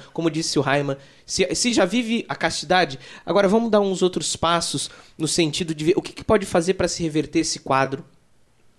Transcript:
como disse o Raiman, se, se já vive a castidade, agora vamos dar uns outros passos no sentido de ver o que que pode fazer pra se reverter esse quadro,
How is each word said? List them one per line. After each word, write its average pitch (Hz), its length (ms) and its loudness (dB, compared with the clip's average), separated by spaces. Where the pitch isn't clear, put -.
como 165 180 -2
disse 156 300 -2
o - 20 4
Raiman, 139 360 0
se, 190 300 0
se 240 160 0
já 214 140 4
vive 226 420 -2
a 139 80 -6
castidade, 160 640 0
agora 196 220 4
vamos 226 240 2
dar 208 80 6
uns 190 220 0
outros 180 340 0
passos 165 540 0
no 156 120 -4
sentido 160 440 0
de 151 120 -6
ver 175 100 4
o 170 60 2
que - 100 -12
que - 140 -16
pode 214 200 2
fazer 180 280 0
pra 180 160 -2
se - 120 -6
reverter 156 380 -2
esse - 200 -2
quadro, 135 440 0